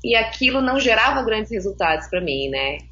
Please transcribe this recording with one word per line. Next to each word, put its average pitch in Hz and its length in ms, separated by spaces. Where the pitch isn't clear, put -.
e 233 100
aquilo 254 460
não 262 180
gerava 247 460
grandes 214 260
resultados 185 560
pra 180 140
mim, 139 300
né? 139 280